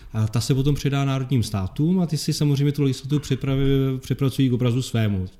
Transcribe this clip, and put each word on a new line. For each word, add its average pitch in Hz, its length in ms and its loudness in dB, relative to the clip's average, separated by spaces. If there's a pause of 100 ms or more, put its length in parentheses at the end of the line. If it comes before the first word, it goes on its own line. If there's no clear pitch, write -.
(140)
A 107 140 0
ta 113 140 0
se 135 140 0
potom 139 200 2
předá 139 300 0
národním 135 380 0
státům 147 560 0
a 175 60 2
ty 160 120 -2
si 151 160 -4
samozřejmě 143 380 2
tu 143 120 -4
legislativu 135 360 0
přepravi-, 135 800 0
přepracují 135 500 0
k 120 40 2
obrazu 123 280 2
svému. 104 440 0 (140)